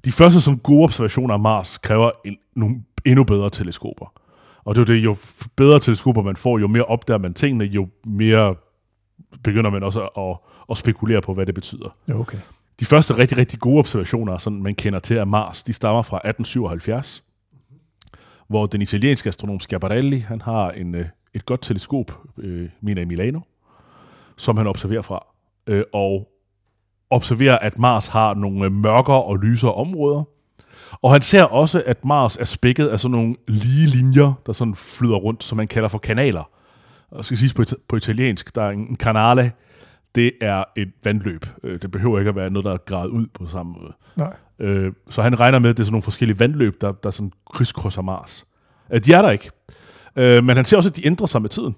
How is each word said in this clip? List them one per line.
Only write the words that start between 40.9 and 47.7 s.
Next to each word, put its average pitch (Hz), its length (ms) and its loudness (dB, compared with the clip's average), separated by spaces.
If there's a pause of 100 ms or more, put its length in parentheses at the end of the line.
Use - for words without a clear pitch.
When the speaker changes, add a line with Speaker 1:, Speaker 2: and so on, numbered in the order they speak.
Speaker 1:
vandløb. 101 420 -4 (180)
Øh, 87 180 -10
det 92 100 -12
behøver 101 280 0
ikke 101 100 0
at 98 60 -4
være 95 140 -6
noget, 98 160 -4
der 98 80 -4
er 92 40 -6
gravet 90 320 -8
ud 113 240 -4
på 87 140 -14
samme 87 340 -12
måde. 80 120 -20 (220)
Speaker 2:
Nej. 151 180 -6 (260)
Speaker 1:
Øh, 98 340 -2 (160)
så - 120 -4
han 120 180 2
regner 127 200 6
med, 120 100 4
at 117 80 2
det 117 60 0
er - 20 2
sådan 107 80 -2
nogle 110 100 -2
forskellige 107 360 -2
vandløb, 123 420 0
der, 101 100 -2
der 98 200 -8
sådan 98 200 -8 (220)
kridskrydser 98 480 -4